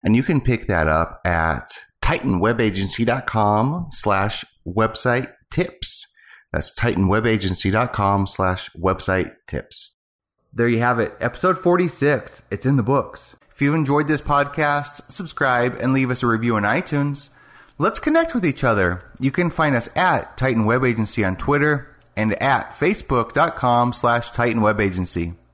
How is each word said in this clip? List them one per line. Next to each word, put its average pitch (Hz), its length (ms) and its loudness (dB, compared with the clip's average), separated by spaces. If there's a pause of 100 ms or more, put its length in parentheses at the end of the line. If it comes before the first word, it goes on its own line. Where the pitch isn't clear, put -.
And 104 100 2
you 123 100 4
can 151 180 2
pick - 260 0
that 82 200 2
up 80 380 0
at 82 440 0 (320)
titan - 380 0
web 113 200 2
agency 98 460 0
dot 123 220 -2
com 113 640 2
slash 101 520 -2 (240)
website 110 640 0 (180)
tips. - 560 -4 (460)
That's - 220 -4
titan 98 340 0
web 110 180 2
agency 95 460 0
dot 117 220 0
com 98 340 2
slash 92 440 -2
website 92 600 -2 (160)
tips. - 480 -10 (560)
There 117 160 0
you 117 120 2
have 120 200 2
it, - 220 -2
episode 175 380 -2
forty-six. 170 800 0 (100)
It's 104 140 -6
in 139 100 4
the 123 80 2
books. - 540 -2 (180)
If - 60 -4
you've 143 140 2
enjoyed 147 340 0
this 147 120 0
podcast, 143 760 -2 (100)
subscribe 127 680 -2
and 131 140 0
leave 131 180 2
us 123 120 -2
a 123 40 2
review 113 300 2
on 101 60 0
iTunes. 143 680 -2 (500)
Let's 180 200 0
connect 330 360 0
with 190 100 0
each 139 180 0
other. 95 400 2 (160)
You 135 120 0
can 175 180 0
find 151 260 0
us 117 200 -2
at 170 420 0
Titan 117 280 2
Web 127 200 2
Agency 110 400 0
on 95 120 -2
Twitter 143 540 0 (240)
and 107 260 -2
at 131 340 0
facebook 143 580 -2
dot 156 220 2
com 120 380 2
slash 120 360 0
Titan 117 320 0
Web 107 180 2
Agency. 90 540 -2 (200)